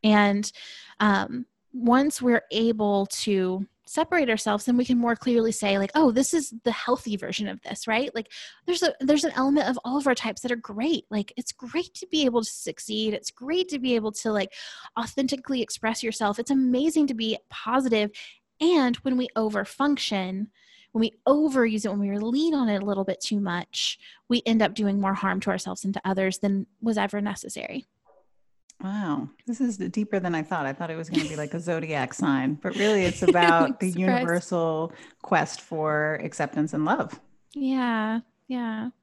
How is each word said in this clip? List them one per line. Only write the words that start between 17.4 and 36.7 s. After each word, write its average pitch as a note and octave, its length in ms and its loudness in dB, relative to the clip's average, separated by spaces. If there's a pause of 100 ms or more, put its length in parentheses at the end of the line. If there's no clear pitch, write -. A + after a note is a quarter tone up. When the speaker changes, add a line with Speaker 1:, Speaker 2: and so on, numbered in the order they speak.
Speaker 1:
positive. A3+ 600 0 (500)
And D4 360 4
when B3+ 200 -2
we B3+ 200 0
overfunction, G#3 1120 0 (460)
when A3 80 0
we A3 120 2 (160)
overuse C4 560 4
it, G#3+ 60 0
when G3+ 100 -2
we G3+ 180 -2
lean C#4 360 0
on B3+ 140 2
it G3+ 140 2
a G3 40 -4
little G3 180 0
bit F#3+ 160 -4
too G#3 200 -2
much, - 580 -4 (300)
we A#3+ 180 2
end A3+ 160 4
up G3+ 120 2
doing G3+ 260 0
more F#3+ 140 0
harm F#3+ 260 0
to G3 100 -2
ourselves F#3 340 -6
and G3 100 -2
to - 100 -6
others F#3+ 340 0
than G3 280 0 (140)
was A3+ 180 0
ever G3+ 220 -2
necessary. - 680 -8 (1000)
Speaker 2:
Wow. F#3 460 -4 (160)
This A#3+ 160 -6
is A#3 160 -2
d-, F#3 100 -4
deeper G3+ 320 -2
than F3 140 -2
I D#3+ 80 -2
thought. D#3 240 -4
I C3+ 80 -4
thought E3 160 -8
it D#3+ 60 -8
was D#3+ 120 -10
gonna D4+ 200 0
be, D#3 80 -8
like, D3+ 180 -6
a E3+ 60 -4
zodiac D#3+ 520 -4
sign, C3+ 500 0
but - 140 -4
really G3+ 280 2
it's - 180 -2
Speaker 1:
<laughs> F3+ 80 4
Speaker 2:
about E3+ 500 6
the F#3 100 0
Speaker 1:
Surprise. F3 100 -4 (100)
Speaker 2:
universal E3 840 0 (300)
quest - 400 0
for D3+ 600 -2
acceptance D3 520 -4